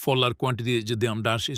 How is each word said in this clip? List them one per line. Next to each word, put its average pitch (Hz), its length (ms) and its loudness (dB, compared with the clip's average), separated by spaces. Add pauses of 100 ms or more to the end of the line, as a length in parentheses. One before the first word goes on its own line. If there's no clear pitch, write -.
ফলোয়ার 127 380 2
কোয়ান্টিটি 123 340 0 (160)
যদি 117 240 0
আমরা 110 220 0
আসি, 117 220 -4